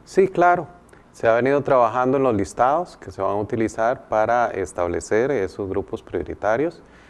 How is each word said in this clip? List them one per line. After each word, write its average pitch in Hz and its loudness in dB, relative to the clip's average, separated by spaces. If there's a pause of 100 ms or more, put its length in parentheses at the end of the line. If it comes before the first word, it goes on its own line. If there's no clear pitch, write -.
Sí, 190 2
claro. 175 2 (460)
Se - -2
ha 113 6
venido 131 2
trabajando 127 2
en 135 2
los 123 2
listados 127 -2
que - -18
se 98 -8
van 98 -2
a 101 -4
utilizar 113 -4
para 117 0
establecer 90 -2
esos 98 -6
grupos 98 -6
prioritarios. 110 -4 (280)